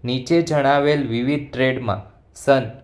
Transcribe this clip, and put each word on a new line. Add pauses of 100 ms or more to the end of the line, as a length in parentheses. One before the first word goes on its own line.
નીચે
જણાવેલ
વિવિધ
ટ્રેડમાં (300)
સન (140)